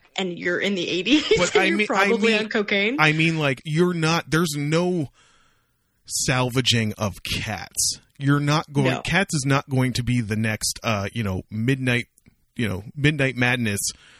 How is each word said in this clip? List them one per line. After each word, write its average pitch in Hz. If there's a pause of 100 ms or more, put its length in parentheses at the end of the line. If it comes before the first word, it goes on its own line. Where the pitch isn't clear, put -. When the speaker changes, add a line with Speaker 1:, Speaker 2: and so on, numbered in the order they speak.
(160)
Speaker 1:
and 180
you're 175
in 202
the 175
eighties 220 (120)
Speaker 2:
But -
Speaker 1:
<laughs> -
and 392
Speaker 2:
I -
Speaker 1:
you're 349
Speaker 2:
mean, 208
I -
Speaker 1:
probably 208
Speaker 2:
mean, 214
Speaker 1:
on 220
cocaine. 208
Speaker 2:
I 156
mean, 160
like, 139
you're 170
not, 160
there's 156
no 160 (960)
salvaging 123
of 101
Cats. - (180)
You're 143
not 147
going, 139
Speaker 1:
No. 127
Speaker 2:
Cats 185
is 143
not 139
going 127
to 123
be 123
the 107
next, 110
uh, 101
you 117
know, 92
midnight, 120 (480)
you 120
know, 98 (120)
Midnight 139
Madness 120 (400)